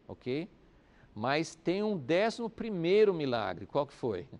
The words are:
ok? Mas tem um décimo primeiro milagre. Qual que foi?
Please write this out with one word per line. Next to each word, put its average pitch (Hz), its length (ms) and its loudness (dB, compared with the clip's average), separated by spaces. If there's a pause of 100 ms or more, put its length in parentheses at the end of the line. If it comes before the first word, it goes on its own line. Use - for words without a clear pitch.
ok? 135 420 -6 (640)
Mas 139 440 -2
tem 185 260 -2
um 214 140 -2
décimo 190 520 0
primeiro 202 640 4
milagre. 113 540 -2
Qual 143 180 0
que - 80 -14
foi? 98 360 -4 (120)